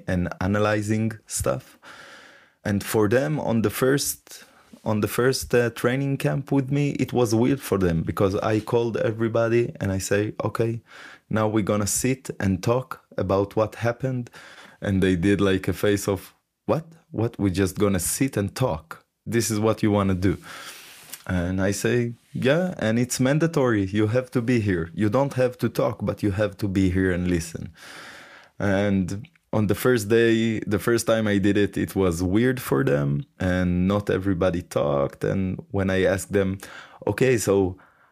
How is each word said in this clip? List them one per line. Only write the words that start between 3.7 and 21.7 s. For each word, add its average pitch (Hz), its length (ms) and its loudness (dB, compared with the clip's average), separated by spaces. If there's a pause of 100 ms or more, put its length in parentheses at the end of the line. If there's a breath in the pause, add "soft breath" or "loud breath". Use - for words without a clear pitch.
on 107 180 0
the 104 60 0
first, 123 460 0
uh, 120 180 4
training 135 460 -2
camp 147 340 -4
with 135 200 0
me, 143 200 2
it - 220 -4
was 117 220 2
weird 127 260 2
for - 160 -2
them 85 260 2
because 95 320 0
I 110 240 0
called 117 380 -2
everybody 117 840 0
and 98 140 -2
I 95 60 -2
say, 104 340 -2 (100)
"Okay, 113 380 -2 (480 loud breath)
now 107 180 2
we're 107 160 0
gonna 104 240 0
sit - 500 -2
and 98 240 0
talk - 400 -2 (160)
about 98 380 0
what 107 200 0
happened." 123 540 -4 (520 loud breath)
And 98 200 0
they 95 140 4
did, 95 240 2
like, 95 300 0
a 95 40 -2
face 101 360 0
of, - 240 -4 (320)
"What? 160 200 0 (260)
What? 113 280 -4
We're 95 240 0
just 90 160 -2
gonna 98 200 2
sit - 360 -2
and 101 180 -2
talk? - 520 -4 (200)
This 110 240 -2
is 110 100 -2
what 110 220 2
you 110 100 2
wanna 98 240 2
do?" 87 220 0 (880 loud breath)
And 92 340 -2
I 95 100 2